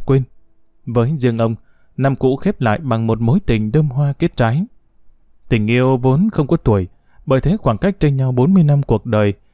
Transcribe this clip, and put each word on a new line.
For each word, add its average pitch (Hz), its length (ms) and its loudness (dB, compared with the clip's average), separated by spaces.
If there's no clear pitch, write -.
quên. 135 180 2
Với 120 320 0
riêng 123 200 0
ông, 113 180 0
năm 131 180 0
cũ 131 200 0
khép - 260 -4
lại 110 180 0
bằng 113 280 -2
một 113 140 0
mối 120 240 2
tình 110 260 0
đơm 151 180 2
hoa 139 240 -2
kết - 240 -4
trái. 127 280 0
Tình 107 180 0
yêu 127 300 2
vốn 135 340 0
không 147 160 -2
có - 100 0
tuổi, 98 300 0
bởi 135 160 0
thế 185 160 0
khoảng 113 200 -2
cách 190 220 -2
chênh 143 180 0
nhau 131 140 -2
bốn 127 220 2
mươi 185 100 6
năm 143 200 2
cuộc 110 220 -2
đời 107 280 0